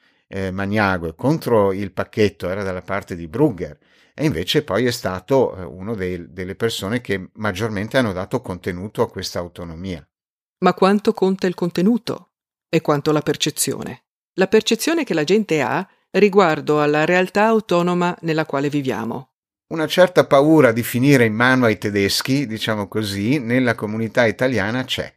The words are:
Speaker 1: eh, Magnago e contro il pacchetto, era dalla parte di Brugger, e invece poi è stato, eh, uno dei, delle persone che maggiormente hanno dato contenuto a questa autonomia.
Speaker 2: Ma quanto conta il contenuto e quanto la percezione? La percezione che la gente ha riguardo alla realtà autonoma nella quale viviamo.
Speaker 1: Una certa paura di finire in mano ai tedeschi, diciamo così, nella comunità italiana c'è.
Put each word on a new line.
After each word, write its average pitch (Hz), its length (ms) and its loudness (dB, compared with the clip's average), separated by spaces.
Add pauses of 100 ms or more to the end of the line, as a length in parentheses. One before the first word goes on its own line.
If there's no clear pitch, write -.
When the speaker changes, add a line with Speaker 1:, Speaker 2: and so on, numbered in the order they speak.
(280)
Speaker 1:
eh, 95 220 -6
Magnago 98 580 -2
e 80 80 -8
contro 120 580 0
il 98 180 -8
pacchetto, 98 580 -2
era 98 140 -4
dalla 92 180 -6
parte 98 340 -8
di 85 120 -10
Brugger, 90 500 -2 (380)
e - 100 -4
invece 101 380 -2
poi 107 220 -2
è 120 60 0
stato, 98 640 -2
eh, 92 80 -12
uno 92 300 -10
dei, 92 380 -6
delle 92 240 -10
persone 113 460 -4
che 107 320 -6
maggiormente 107 640 -4
hanno 113 160 0
dato 101 280 -6
contenuto 92 600 -8
a 110 80 0
questa 95 300 -8
autonomia. 85 680 -12 (560)
Speaker 2:
Ma 180 100 4
quanto 202 400 2
conta 190 320 0
il 180 100 -2
contenuto 180 760 -2 (400)
e 160 100 0
quanto 151 320 0
la 151 100 2
percezione? 120 840 -6 (300)
La 190 120 0
percezione 247 560 2
che 202 100 -4
la 151 120 0
gente 185 360 2
ha 135 240 -2 (260)
riguardo 160 680 4
alla 147 220 2
realtà 185 440 2
autonoma 175 720 2
nella 160 240 -2
quale 143 240 -2
viviamo. 127 640 -4 (420)
Speaker 1:
Una 160 140 -2
certa 175 380 4
paura 143 460 6
di 113 120 0
finire 127 420 4
in 107 80 2
mano 123 320 4
ai 107 120 2
tedeschi, 104 680 0
diciamo 107 400 -4
così, 107 520 -2
nella 120 360 0
comunità 110 500 -2
italiana 117 600 -2
c'è. - 320 -8